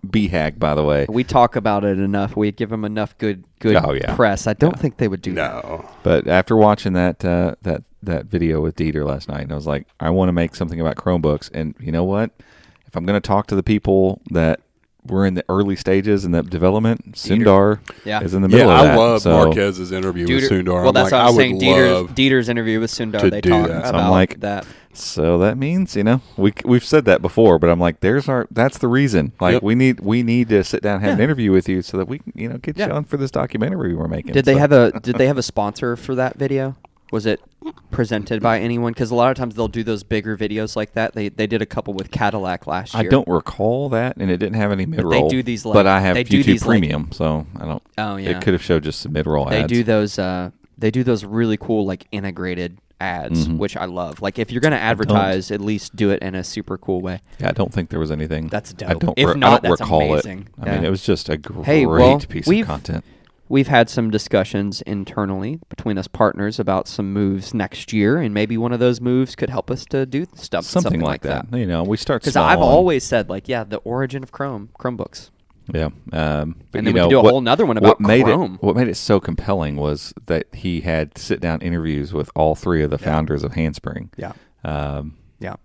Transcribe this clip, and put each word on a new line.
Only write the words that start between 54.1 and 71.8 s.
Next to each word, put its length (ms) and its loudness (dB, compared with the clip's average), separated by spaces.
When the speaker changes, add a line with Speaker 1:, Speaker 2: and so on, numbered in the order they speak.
Speaker 2:
Like, 160 -4
if 120 -4
you're 100 -2
gonna 160 2
Speaker 1:
I 20 -4
don't 80 -4
Speaker 2:
advertise, 640 0
at 100 -4
least 340 -6
do 140 0
it 140 0
in 100 -6
a 100 -8
super 360 -10
cool 220 -4
way. 200 -8
Speaker 1:
Yeah, 100 -4
I 20 -2
don't 200 -2
think 180 -4
there 100 -6
was 120 -4
anything. 360 -4
Speaker 2:
That's 260 -8
Speaker 1:
I 60 -2
Speaker 2:
dope. 80 -4
Speaker 1:
don't 180 -2
Speaker 2:
If 80 4
Speaker 1:
re-, 60 2
I 40 0
Speaker 2:
not, 240 6
Speaker 1:
don't 80 0
Speaker 2:
that's 120 2
Speaker 1:
recall 320 2
Speaker 2:
amazing. 260 -2
Speaker 1:
it. 80 -18
I 60 -2
mean, 80 -2
Speaker 2:
Yeah. 60 0
Speaker 1:
it 20 0
was 140 -4
just 260 -2
a 80 -2
great 280 -12
Speaker 2:
Hey, 200 4
well, 360 4
Speaker 1:
piece 260 -6
Speaker 2:
we've, 160 2
Speaker 1:
of 60 -6
content. 340 -8
Speaker 2:
we've 180 2
had 220 4
some 200 -2
discussions 760 -2
internally 840 -6
between 300 -6
us 100 -6
partners 540 0
about 260 -2
some 240 -6
moves 420 -2
next 380 -6
year, 280 2
and 140 -2
maybe 240 -2
one 140 -2
of 80 -4
those 220 2
moves 340 0
could 140 -6
help 200 -6
us 180 -6
to 180 -2
do 200 -4
stuff, 280 -6
Speaker 1:
Something 200 -2
Speaker 2:
something 180 -2
Speaker 1:
like 80 -2
Speaker 2:
like 140 -6
Speaker 1:
that. 280 -6
Speaker 2:
that. 60 -6
Speaker 1:
You 80 -2
know, 180 -2